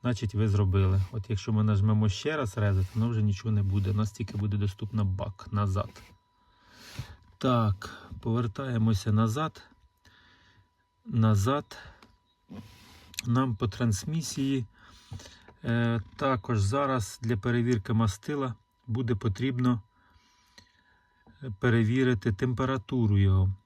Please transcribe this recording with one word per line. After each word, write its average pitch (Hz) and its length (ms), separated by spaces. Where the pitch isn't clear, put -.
Значить, 117 320
ви 107 120
зробили. 95 540
От 107 180
якщо 107 240
ми 107 100
нажмемо 107 460
ще 147 280
раз 123 200
резет, 101 280
воно 113 140
вже 110 120
нічого 104 300
не 104 120
буде. 98 260
У 101 40
нас 104 180
тільки 104 260
буде 101 200
доступна 104 460
бак 95 480
назад. 101 500
Так, 117 520
повертаємося 113 920
назад. 113 500
Назад. 113 720
Нам 123 300
по 120 120
трансмісії, 135 960
е, 117 380
також 131 440
зараз 131 640
для 113 160
перевірки 120 560
мастила 120 600
буде 117 280
потрібно, 123 680
е, 127 160
перевірити 120 760
температуру 127 840
його. 95 320